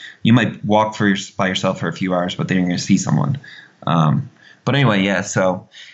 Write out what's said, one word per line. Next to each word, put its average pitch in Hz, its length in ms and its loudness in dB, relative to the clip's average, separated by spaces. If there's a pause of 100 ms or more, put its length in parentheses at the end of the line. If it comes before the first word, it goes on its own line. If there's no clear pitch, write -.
(220)
you 110 100 4
might 117 320 2
walk 107 300 2
for 104 120 0
your, 98 120 2 (180)
by 95 120 -2
yourself 92 320 -2
for 85 80 -4
a 82 40 -6
few 92 220 -4
hours, 90 200 -2
but 82 140 -6
then 92 80 0
you're 90 100 2
gonna 87 120 -2
see - 180 2
someone. - 400 0 (500)
Um, 76 440 0 (340)
but 123 100 0
anyway, 113 280 2
yeah, 95 180 0
so 95 480 -2 (240)